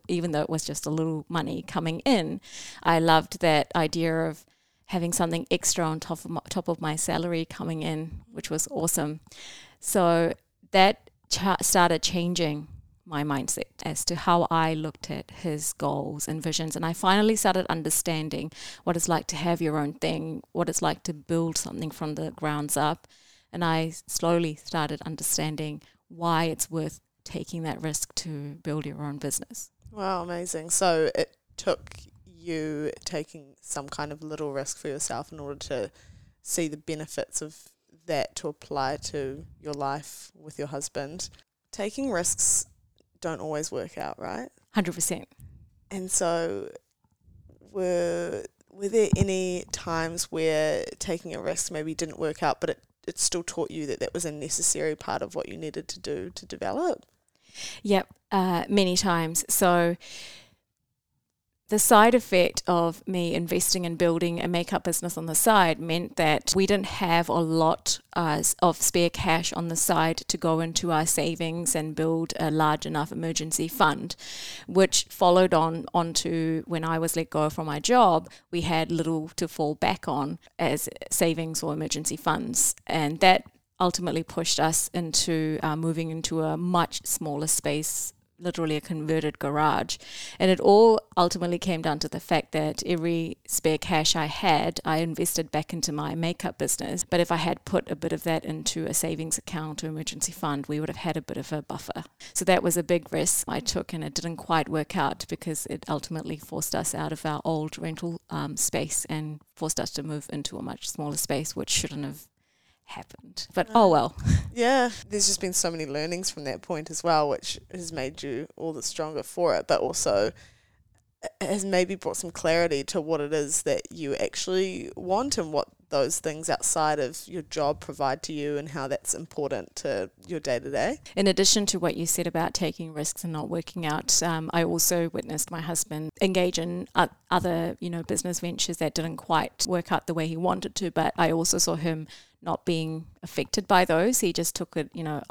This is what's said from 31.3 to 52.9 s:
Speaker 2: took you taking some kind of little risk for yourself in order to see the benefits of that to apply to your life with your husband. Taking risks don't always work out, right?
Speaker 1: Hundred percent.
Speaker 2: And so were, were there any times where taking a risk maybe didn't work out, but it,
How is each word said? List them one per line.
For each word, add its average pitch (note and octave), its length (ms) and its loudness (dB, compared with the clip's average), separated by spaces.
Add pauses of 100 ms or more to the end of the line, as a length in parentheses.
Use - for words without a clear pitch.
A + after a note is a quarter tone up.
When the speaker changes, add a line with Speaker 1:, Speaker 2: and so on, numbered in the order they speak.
Speaker 2:
took - 320 -2 (360)
you D#3+ 640 -6 (140)
taking D3+ 560 -10
some - 260 -8
kind D3 260 -8
of D3+ 100 -14
little D3+ 320 -6
risk C#3 240 -6
for D3 100 -8
yourself C3+ 420 -6
in D#3+ 80 -16
order C#3+ 200 -10 (100)
to B2 220 -2 (500)
see - 280 -2
the D3+ 100 -10
benefits - 640 -6
of D#3 260 -14 (380)
that D3+ 300 -2
to - 120 -6
apply C#3+ 540 -4
to C#3 420 -6 (160)
your D3 140 -8
life C#3+ 600 -8
with D#3 240 -20
your C#3+ 100 -6
husband. C#3+ 600 -8 (420)
Taking B3+ 400 -4
risks - 540 2 (560)
don't E3 200 -6
always D3+ 320 -4
work - 240 -6
out, - 220 -8
right? - 320 -8 (240)
Speaker 1:
Hundred F3 200 0
percent. - 320 -4 (640)
Speaker 2:
And F#3 200 -6
so E3 580 0 (880)
were, F3 840 -2 (240)
were G3 220 -6
there G#3+ 260 4
any F#3 560 2
times E3 520 -2
where D#3 600 2 (140)
taking E3+ 360 -6
a - 60 -8
risk - 320 -4
maybe D#3 220 -4
didn't D#3+ 240 -6
work D#3 240 -2
out, D3+ 180 2
but E3+ 80 -2
it, - 140 -4 (260)